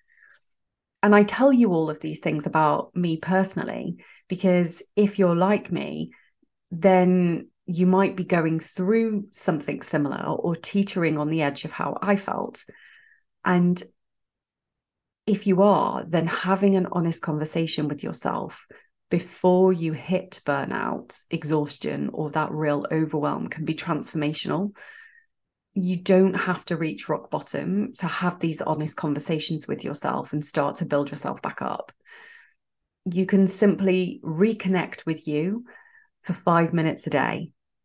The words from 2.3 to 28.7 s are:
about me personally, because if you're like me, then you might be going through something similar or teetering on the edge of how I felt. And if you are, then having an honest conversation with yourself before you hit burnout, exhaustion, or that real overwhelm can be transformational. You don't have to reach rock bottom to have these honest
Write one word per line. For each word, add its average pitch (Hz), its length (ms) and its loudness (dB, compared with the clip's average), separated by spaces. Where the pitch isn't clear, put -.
about 151 500 2
me 175 220 0
personally, 180 800 -2
because 180 560 0
if 202 220 2
you're 180 180 4
like 196 360 2
me, 156 400 -6
then 180 760 4
you 180 200 0
might 190 300 4
be 185 80 -4
going 160 360 2
through 214 720 0
something 147 500 -4
similar 147 420 -2
or 165 320 -2
teetering 175 640 0
on 151 120 -2
the 160 120 0
edge 143 240 -2
of 156 60 -8
how - 300 -4
I 202 140 6
felt. - 480 -6
And 180 360 4
if 202 180 0
you 185 160 4
are, 180 460 4
then 160 200 0
having 190 480 2
an 185 160 2
honest 165 300 -2
conversation 156 640 -2
with 147 160 -6
yourself - 600 -6
before 180 640 4
you 165 200 -2
hit 175 520 -4
burnout, - 840 -4
exhaustion, 147 840 -4
or 151 180 -6
that 151 200 -2
real 147 400 -2
overwhelm 156 560 -2
can 156 180 -8
be 160 80 -4
transformational. 156 1040 -4
You 180 240 -2
don't 185 360 4
have 180 320 -4
to 170 120 -4
reach 156 320 -6
rock 151 200 -4
bottom 170 680 -4
to 180 80 -4
have 175 320 -2
these 160 220 -4
honest 151 360 -2